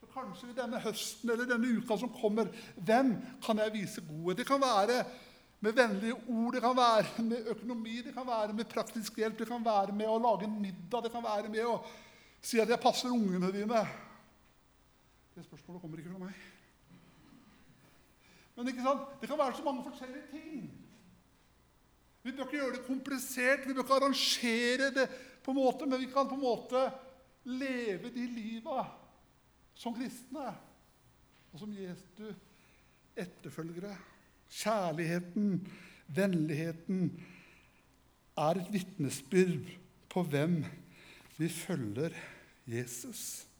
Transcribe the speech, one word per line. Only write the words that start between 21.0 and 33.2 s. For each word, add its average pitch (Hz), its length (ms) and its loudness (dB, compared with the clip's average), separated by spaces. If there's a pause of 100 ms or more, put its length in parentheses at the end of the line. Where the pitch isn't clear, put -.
Vi 247 120 -6
bør 269 100 -6
ikke 285 140 -4
gjøre 262 160 -2
det 247 100 -8
komplisert, 269 800 0
vi 269 80 -4
bør 254 140 -2
ikke 269 100 6
arrangere 254 1000 2
det 262 80 4 (340)
på 269 140 -2
en 269 80 4
måte, 262 260 4
men 262 140 0
vi 254 100 -6
kan 269 160 4
på 262 80 -4
en 285 60 -4
måte 254 400 2 (680)
leve 240 640 -4
de 247 160 -4
liva 226 540 -4 (920)
som 233 240 -6
kristne, 254 540 -8 (960)
og 143 140 -16
som 214 100 -10
Jesu 196 560 -12 (880)
etterfølgere. 175 800 -10 (580)